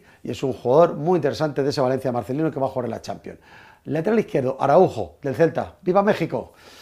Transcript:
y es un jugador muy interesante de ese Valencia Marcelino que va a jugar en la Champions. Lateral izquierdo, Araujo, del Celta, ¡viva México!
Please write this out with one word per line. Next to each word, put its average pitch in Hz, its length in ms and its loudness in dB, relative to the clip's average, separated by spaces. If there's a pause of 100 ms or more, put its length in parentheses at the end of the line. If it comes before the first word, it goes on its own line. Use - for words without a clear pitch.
(240)
y - 80 -8
es 117 100 -8
un 131 120 -2
jugador 151 420 4
muy 175 220 0
interesante 139 460 -2
de 139 60 0
ese 143 120 -2
Valencia 131 300 0
Marcelino 127 380 -4
que 135 100 -6
va 131 80 0
a - 20 -4
jugar 127 160 -6
en 113 60 -6
la 104 100 -10
Champions. 90 380 -14 (460)
Lateral 165 340 0
izquierdo, 135 400 -2
Araujo, 139 600 2
del 135 140 -4
Celta, 139 460 0
¡viva 185 200 2
México! 170 520 -2 (280)